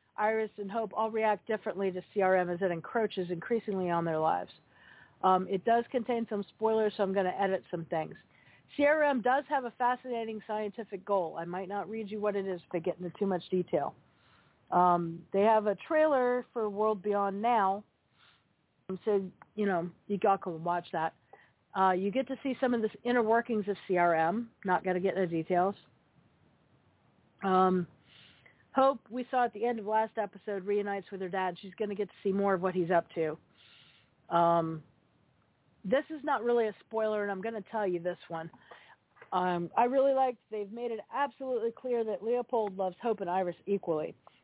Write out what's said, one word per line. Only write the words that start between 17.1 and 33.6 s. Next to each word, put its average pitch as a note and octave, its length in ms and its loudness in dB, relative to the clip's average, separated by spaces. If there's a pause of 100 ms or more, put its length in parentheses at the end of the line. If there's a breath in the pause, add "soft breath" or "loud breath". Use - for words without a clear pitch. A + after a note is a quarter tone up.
now, G#3+ 420 2 (1200 soft breath)
so, G3+ 200 2 (320)
you G#3+ 100 0
know, F3+ 240 0 (180)
you G3+ 200 -2
all G3 100 4
can E3 260 -8
watch F3 280 -2
that. D#3+ 220 -2 (600 soft breath)
Uh, F#3+ 180 4
you F#3+ 200 0
get B3+ 160 -2
to C4 160 -6
see C4 160 -2
some B3 140 2
of A#3 80 0
the G#3+ 80 0 (140)
inner A#3+ 200 2
workings A3 440 2
of G3+ 100 -2 (100)
C F#3 100 2
R F3 160 6
M. F3 360 0 (140)
Not F3+ 200 2
gonna F#3 160 0
get F3+ 180 0
into F#3 100 2
details. F3 480 0 (1700)
Um, F#3 440 4 (840 soft breath)
Hope, C4+ 260 4 (100)
we B3 220 -6
saw B3 140 2
at A#3 80 -4
the G#3+ 120 -4
end A#3+ 140 -2
of G3+ 60 -10
last A3 320 -2
episode, G3 480 -6
reunites G3+ 440 -2
with F#3+ 120 -10
her F#3 80 -6
dad. F#3 300 -4
She's F#3+ 160 -16
gonna G#3 200 -6
get G3 140 -4
to - 120 -20
see G3 120 0
more G3 200 2
of F3+ 80 0
what F3+ 140 0
he's F3 160 0
up E3+ 220 2
to. D#3+ 240 -2 (920 soft breath)